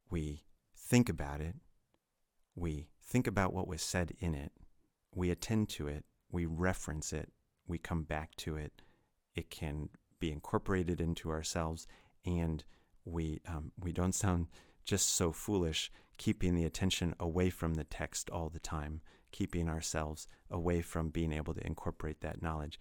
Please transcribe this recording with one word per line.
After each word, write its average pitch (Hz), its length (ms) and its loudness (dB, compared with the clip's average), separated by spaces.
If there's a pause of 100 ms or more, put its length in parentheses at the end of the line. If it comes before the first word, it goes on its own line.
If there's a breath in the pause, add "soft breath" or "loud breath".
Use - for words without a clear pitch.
(100)
we 78 340 -4 (300)
think - 360 6
about 73 320 -4
it, 82 140 -4 (1000)
we 78 320 -4 (140)
think - 240 2
about 95 260 4
what 92 160 -2
was 85 140 -4
said 90 360 0
in 85 160 0
it, 69 180 -8 (640)
we 90 160 2
attend 107 400 2
to - 160 -6
it, 73 180 -6 (280)
we 87 140 0
reference 80 680 0
it, 78 180 -4 (380)
we 87 80 -2
come 80 280 -2
back 78 320 -6
to 78 200 -4
it. 76 240 -8 (540 soft breath)
It 82 160 -6
can 73 400 -6 (300)
be 82 120 0
incorporated 87 680 0
into 82 300 -2
ourselves, 80 560 -2 (380 loud breath)
and 82 400 0 (400 soft breath)
we, 80 420 -2
um, 78 320 -6
we 90 140 -4
don't 90 220 4
sound 87 320 4 (400 loud breath)
just - 240 4
so 87 200 4
foolish 85 600 2 (240 loud breath)
keeping 92 380 4
the 85 100 6
attention 87 560 2
away 87 300 4
from 82 240 0
the 78 100 0
text - 460 -6
all 82 180 -2
the 78 120 -10
time 78 420 -6 (320 soft breath)
keeping 87 340 0
ourselves 78 600 -2 (200 soft breath)
away 87 320 2
from 80 280 0
being 80 240 0
able 78 220 -2
to - 120 -6
incorporate 78 540 -6
that 78 200 -6
knowledge. 80 400 -4